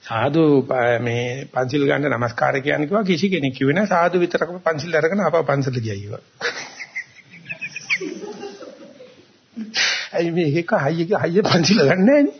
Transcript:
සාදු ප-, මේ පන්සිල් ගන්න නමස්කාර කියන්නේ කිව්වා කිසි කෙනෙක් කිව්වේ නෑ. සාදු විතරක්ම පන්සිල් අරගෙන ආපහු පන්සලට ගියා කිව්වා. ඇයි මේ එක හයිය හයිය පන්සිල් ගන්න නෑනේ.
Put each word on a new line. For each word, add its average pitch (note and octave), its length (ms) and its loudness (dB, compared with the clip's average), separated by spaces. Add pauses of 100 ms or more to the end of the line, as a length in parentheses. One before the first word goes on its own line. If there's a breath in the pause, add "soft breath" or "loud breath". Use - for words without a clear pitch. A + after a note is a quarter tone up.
(120)
සාදු C#3+ 320 2 (260)
ප-, A#2+ 380 2
මේ B2 460 -2
පන්සිල් C3 360 0
ගන්න C#3 280 0
නමස්කාර A#2+ 440 0
කියන්නේ C#3+ 260 0
කිව්වා G#3 160 0
කිසි F#3 260 0
කෙනෙක් C#3+ 280 -2
කිව්වේ C#3 200 2
නෑ. G#3 100 0
සාදු F3 320 2
විතරක්ම F3 460 -2
පන්සිල් E3 340 -2
අරගෙන F#3+ 240 0
ආපහු D#3+ 260 2
පන්සලට C3+ 360 0
ගියා G2+ 180 -6
කිව්වා. G#2 200 -12 (4000 loud breath)
ඇයි E3+ 140 0
මේ E3 180 2 (100)
එක E3 120 -4 (140)
හයිය E3 200 0 (180)
හයිය E3+ 260 2
පන්සිල් F3+ 340 4
ගන්න F#3 220 4
නෑනේ. C#4+ 340 4